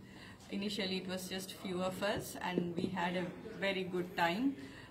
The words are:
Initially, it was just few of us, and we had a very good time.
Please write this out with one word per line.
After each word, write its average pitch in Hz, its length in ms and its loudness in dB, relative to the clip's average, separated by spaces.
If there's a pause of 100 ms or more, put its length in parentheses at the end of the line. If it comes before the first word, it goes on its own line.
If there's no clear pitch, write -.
(500)
Initially, 196 480 0
it 185 100 -2
was 185 220 -2
just 190 240 -4
few 180 280 -2
of 185 220 0
us, 214 380 0
and 175 340 2
we 185 120 4
had 180 280 2
a 180 100 2 (320)
very 190 260 2
good 180 340 -2
time. 196 380 4 (360)